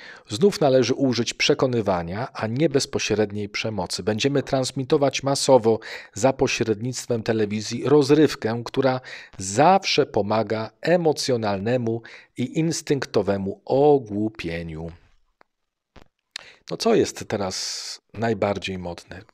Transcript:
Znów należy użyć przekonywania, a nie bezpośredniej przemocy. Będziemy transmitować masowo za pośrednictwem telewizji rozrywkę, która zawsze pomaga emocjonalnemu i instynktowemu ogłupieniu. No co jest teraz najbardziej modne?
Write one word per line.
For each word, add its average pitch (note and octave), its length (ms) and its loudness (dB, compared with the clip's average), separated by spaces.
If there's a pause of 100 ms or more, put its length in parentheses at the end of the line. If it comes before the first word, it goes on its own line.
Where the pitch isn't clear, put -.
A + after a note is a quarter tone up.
(300)
Znów D#3+ 320 2
należy C3 320 4
użyć A#2+ 400 0
przekonywania, G2+ 1000 -2
a - 140 -6
nie C3+ 220 0
bezpośredniej G#2 800 -2
przemocy. G2 540 -6
Będziemy C3 400 0
transmitować C3+ 800 0
masowo B2+ 560 4 (340)
za B2 200 2
pośrednictwem A#2+ 920 -2
telewizji A2 640 -2
rozrywkę, C3+ 800 4
która B2+ 360 0 (360)
zawsze C#3 680 4
pomaga G#2+ 680 -2 (100)
emocjonalnemu A#2 1200 0 (360)
i B2+ 220 -4
instynktowemu A2+ 1080 -2
ogłupieniu. G2+ 1300 0 (1800)
No C4+ 60 -8
co A#3 180 2
jest G#2 320 0
teraz - 720 -6 (120)
najbardziej G2+ 640 -2
modne? F2+ 440 -12 (120)